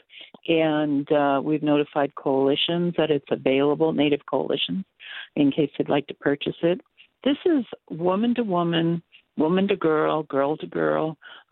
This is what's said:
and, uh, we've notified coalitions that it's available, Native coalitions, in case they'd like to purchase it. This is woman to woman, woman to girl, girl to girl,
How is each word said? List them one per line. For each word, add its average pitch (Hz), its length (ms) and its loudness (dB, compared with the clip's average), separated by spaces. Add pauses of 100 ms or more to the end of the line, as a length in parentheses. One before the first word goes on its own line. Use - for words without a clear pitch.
(460)
and, 151 640 0
uh, 143 320 2
we've 151 200 -2
notified 147 520 0
coalitions 147 840 0
that 156 120 2
it's 143 200 0
available, 147 640 2
Native 143 320 0
coalitions, 175 580 -4 (500)
in 143 160 4
case 147 280 0
they'd 147 100 -2
like 147 200 0
to - 60 -10
purchase 147 480 -4
it. 170 200 0 (420)
This 285 220 0
is 302 180 2 (240)
woman 185 460 0
to 240 100 -2
woman, 170 580 0 (360)
woman 180 300 2
to 202 80 0
girl, 156 480 0
girl 143 340 -2
to - 80 -12
girl, 160 500 -2 (360)